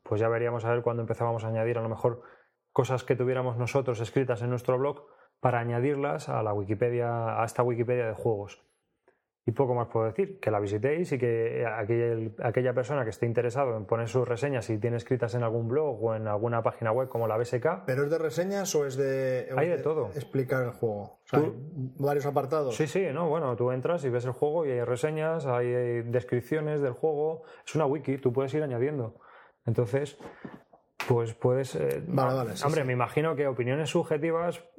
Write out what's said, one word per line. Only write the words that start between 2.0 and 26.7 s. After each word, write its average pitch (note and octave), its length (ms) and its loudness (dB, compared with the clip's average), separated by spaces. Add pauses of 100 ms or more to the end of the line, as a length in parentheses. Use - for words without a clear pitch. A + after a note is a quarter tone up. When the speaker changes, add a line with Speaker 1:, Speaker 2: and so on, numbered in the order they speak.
Speaker 1:
cosas B2+ 320 2
que C3+ 120 2
tuviéramos B2+ 420 0
nosotros B2 420 0
escritas A#2+ 420 0
en A#2+ 80 -2
nuestro B2 300 0
blog C#3+ 260 -4 (360)
para B2 180 4
añadirlas C#3 680 0
a C3 120 0
la G#2+ 120 0
Wikipedia, A2+ 880 0
a A2+ 40 2
esta A#2 180 2
Wikipedia A#2+ 440 0
de A2 60 -2
juegos. G2+ 500 -4 (840)
Y A#2 60 -2
poco B2 220 2
más A#2+ 140 0
puedo A2+ 180 0
decir, G3 340 -2
que - 120 0
la G#2+ 80 2
visitéis A2 520 0
y C#3 60 0
que A#2+ 480 0
aquel, A2+ 800 -2
aquella B2+ 300 2
persona C3 300 0
que A2 60 -4
esté G#2+ 160 -2
interesado A#2+ 520 2
en G#2+ 80 -8
poner A2+ 220 0
sus A#2+ 200 2
reseñas, B2 380 -2
si A2 120 -2
tiene A#2 200 0
escritas A#2 360 -2
en A#2+ 100 0
algún A#2 240 0
blog B2+ 360 0
o A2+ 120 2
en A2 120 -4
alguna A2+ 340 0
página A2+ 300 0
web B2+ 160 2
como A#2 200 -2
la A2 80 0
B A#2 80 2
S A#2+ 160 -2
K. F3 280 0
Speaker 2:
¿Pero C3+ 160 2
es D3 80 0
de E3 80 2
reseñas F3 560 -2
o D3 100 2
es C3 100 -4
de, C3 600 0
o - 20 2
Speaker 1:
Hay D3+ 140 4
Speaker 2:
es D#3+ 60 0
Speaker 1:
de C3+ 60 -4
todo. C#3+ 300 0
Speaker 2:
explicar C3 500 -2
el A#2+ 80 -4
juego? G#2+ 300 -2
O - 240 -14
sea, - 140 2
Speaker 1:
Tú D3+ 60 4
Speaker 2:
hay C3+ 520 -6
varios C#3+ 300 0
apartados. C#3 480 0
Speaker 1:
Sí, D#3 100 2
sí, F#3 260 0
no, E3 160 -2
bueno, C#3+ 280 0
tú A#2+ 160 2
entras C#3+ 340 0
y C3 40 0
ves A#2+ 160 0
el B2+ 80 -2
juego D3+ 320 0
y C#3 60 0
hay A#2+ 120 0
reseñas, D#3 640 0
hay, B2 260 2
hay A#2+ 300 0
descripciones B2+ 800 0